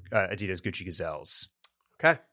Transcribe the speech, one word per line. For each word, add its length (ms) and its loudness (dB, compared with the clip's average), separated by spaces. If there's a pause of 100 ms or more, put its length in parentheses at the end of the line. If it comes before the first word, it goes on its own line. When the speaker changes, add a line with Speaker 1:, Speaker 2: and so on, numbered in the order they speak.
(100)
Speaker 1:
uh, 220 2
Adidas 300 -4
Gucci 240 -4
Gazelles 640 -2 (540)
Speaker 2:
Okay. 160 6 (140)